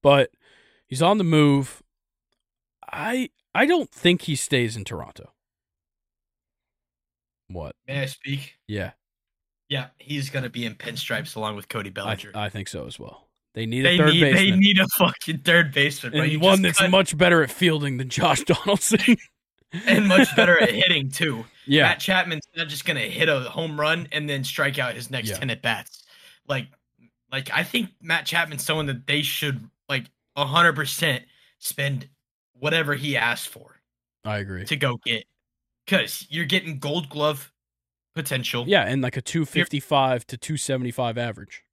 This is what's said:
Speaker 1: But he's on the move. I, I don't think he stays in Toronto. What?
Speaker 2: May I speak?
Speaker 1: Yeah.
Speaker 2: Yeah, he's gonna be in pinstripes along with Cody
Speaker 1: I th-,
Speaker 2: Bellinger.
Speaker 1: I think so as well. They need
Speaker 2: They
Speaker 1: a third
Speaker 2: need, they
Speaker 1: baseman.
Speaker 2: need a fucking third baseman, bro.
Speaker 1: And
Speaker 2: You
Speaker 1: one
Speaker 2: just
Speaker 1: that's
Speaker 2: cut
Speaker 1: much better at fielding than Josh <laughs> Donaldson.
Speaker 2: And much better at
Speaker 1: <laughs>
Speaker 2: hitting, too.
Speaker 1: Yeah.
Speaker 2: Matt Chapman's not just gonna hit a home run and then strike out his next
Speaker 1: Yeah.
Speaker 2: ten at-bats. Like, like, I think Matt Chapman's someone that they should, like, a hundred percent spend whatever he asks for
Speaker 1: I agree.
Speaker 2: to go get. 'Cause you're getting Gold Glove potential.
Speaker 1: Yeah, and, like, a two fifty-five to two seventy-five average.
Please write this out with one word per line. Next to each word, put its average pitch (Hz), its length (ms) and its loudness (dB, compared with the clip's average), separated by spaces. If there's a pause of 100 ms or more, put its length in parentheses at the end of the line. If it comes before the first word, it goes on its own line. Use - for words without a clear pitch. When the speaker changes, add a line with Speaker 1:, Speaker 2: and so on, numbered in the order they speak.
Speaker 1:
But 139 260 6 (560)
he's 131 160 -6
on 190 160 4
the 202 60 0
move. 147 580 2 (1080)
I, 233 400 -4 (240)
I 233 100 4
don't 320 240 2
think - 340 2
he 151 120 -2
stays 120 420 -2
in 104 60 -10
Toronto. - 500 -14 (2250)
What? 85 280 -12 (120)
Speaker 2:
May 139 140 -6
I 131 40 -4
speak? 135 500 -10 (120)
Speaker 1:
Yeah. 104 240 -8 (800)
Speaker 2:
Yeah, 135 180 -6 (100)
he's 139 320 -8
gonna 127 200 -6
be 117 160 -8
in 110 100 -8
pinstripes - 600 -8
along 107 200 -6
with 98 140 -14
Cody 101 200 -8
Speaker 1:
I - 20 -16
th-, - 20 -20
Speaker 2:
Bellinger. 104 420 -8
Speaker 1:
I 104 140 -6
think 98 180 -10
so 69 180 -12
as - 140 -16
well. - 300 -20 (240)
They 113 120 -6
need 120 180 -2
Speaker 2:
They 175 120 6
Speaker 1:
a - 20 4
third 151 160 6
Speaker 2:
need, 170 100 6
they 139 100 6
Speaker 1:
baseman. 190 260 6
Speaker 2:
need 196 200 8
a 190 80 4 (100)
fucking 160 420 0
third 165 340 4
baseman, 139 400 0
bro. 151 80 0
Speaker 1:
And 151 100 2
Speaker 2:
You 156 80 0
Speaker 1:
one 190 180 6
Speaker 2:
just 190 60 2
Speaker 1:
that's 175 160 2
Speaker 2:
cut 190 120 4
Speaker 1:
much 185 260 4
better 170 260 6
at - 80 -2
fielding 147 460 0
than 131 120 -6
Josh - 320 2
<laughs> - 40 -10
Donaldson. 202 720 2 (680)
Speaker 2:
And 214 200 4
much 196 280 6
better 202 260 6
at 220 100 4
Speaker 1:
<laughs> - 20 -4
Speaker 2:
hitting, 175 360 0
too. 135 360 -4 (200)
Speaker 1:
Yeah. 143 180 4
Speaker 2:
Matt 160 160 2
Chapman's 175 440 -2 (120)
not 165 120 -6
just 143 180 -10
gonna 151 160 -2
hit 107 280 0
a 139 120 2
home 147 380 -8
run 151 320 -2
and 151 180 -6
then 135 140 -4
strike 139 360 -2
out 120 160 -4
his 120 140 -14
next 117 200 -6
Speaker 1:
Yeah. 98 80 -6
Speaker 2:
ten 131 120 -6
at-bats. - 540 -6 (440)
Like, 131 200 -6 (640)
like, 135 200 -8
I 156 120 -2
think 226 280 -4 (100)
Matt 165 240 -2
Chapman's 160 380 -4
someone 156 240 -2
that 131 200 -8
they 147 160 0
should, 131 440 -6 (220)
like, 131 160 -4 (300)
a 143 100 -2
hundred 165 280 4
percent 143 520 -4 (340)
spend 139 480 -6 (460)
whatever 147 420 -2
he 139 220 -4
asks 113 300 -2
for - 320 -20 (460)
Speaker 1:
I 107 120 -4
agree. 98 280 -8
Speaker 2:
to 156 100 -4
go 127 280 -2
get. 113 220 -4 (640)
'Cause - 420 -2
you're 160 160 -6
getting 165 340 -4
Gold 147 300 -6
Glove 147 420 -4 (640)
potential. 127 520 -6
Speaker 1:
Yeah, 180 160 2
and, 131 180 -2
like, 123 160 -4
a 127 40 -6
two 165 240 -4
fifty-five 135 840 -2
to 123 100 -12
two 156 200 -8
seventy-five 123 600 -4
average. 117 560 -10